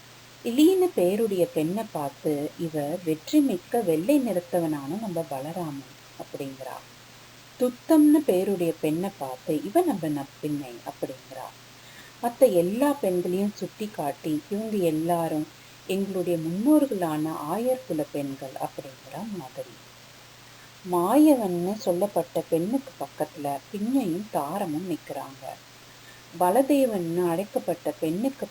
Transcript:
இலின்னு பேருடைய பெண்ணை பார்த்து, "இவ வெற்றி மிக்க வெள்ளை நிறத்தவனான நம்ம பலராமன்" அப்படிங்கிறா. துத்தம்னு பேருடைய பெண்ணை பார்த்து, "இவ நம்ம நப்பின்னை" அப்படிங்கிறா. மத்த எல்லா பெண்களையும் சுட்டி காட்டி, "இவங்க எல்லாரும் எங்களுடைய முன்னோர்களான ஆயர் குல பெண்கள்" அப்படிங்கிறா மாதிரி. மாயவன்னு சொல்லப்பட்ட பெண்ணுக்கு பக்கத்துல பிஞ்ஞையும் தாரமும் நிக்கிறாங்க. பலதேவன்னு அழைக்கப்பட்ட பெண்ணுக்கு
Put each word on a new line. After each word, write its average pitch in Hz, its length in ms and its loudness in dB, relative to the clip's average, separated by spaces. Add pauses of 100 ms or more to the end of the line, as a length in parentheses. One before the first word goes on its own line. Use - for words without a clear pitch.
(440)
இலின்னு 349 500 6
பேருடைய 190 520 2
பெண்ணை 170 460 -2
பார்த்து, 147 680 -4
"இவ 156 460 -4
வெற்றி 160 360 0
மிக்க 240 400 0
வெள்ளை 196 400 2
நிறத்தவனான 170 800 -2
நம்ம 175 300 -4
பலராமன்" 143 880 -10
அப்படிங்கிறா. 135 580 -12 (840)
துத்தம்னு 302 680 6
பேருடைய 185 540 2
பெண்ணை 160 380 0
பார்த்து, 143 460 -6
"இவ 208 160 0
நம்ம 165 420 -2
நப்பின்னை" 143 520 -8 (120)
அப்படிங்கிறா. 131 600 -12 (760)
மத்த 240 300 4
எல்லா 202 400 2
பெண்களையும் 190 640 0
சுட்டி 208 360 -8
காட்டி, 151 580 -4
"இவங்க 214 260 -4
எல்லாரும் 160 680 0 (400)
எங்களுடைய 185 520 -2
முன்னோர்களான 175 920 0 (200)
ஆயர் 254 360 -2
குல 156 240 -2
பெண்கள்" 139 480 -8
அப்படிங்கிறா - 640 -12 (140)
மாதிரி. 135 320 -12 (1200)
மாயவன்னு 196 840 4
சொல்லப்பட்ட 180 760 -2
பெண்ணுக்கு 196 420 -2 (120)
பக்கத்துல 143 520 -6 (160)
பிஞ்ஞையும் 208 580 -2
தாரமும் 175 600 -4
நிக்கிறாங்க. 135 540 -10 (960)
பலதேவன்னு 190 880 2
அழைக்கப்பட்ட 170 720 -2
பெண்ணுக்கு 202 500 -2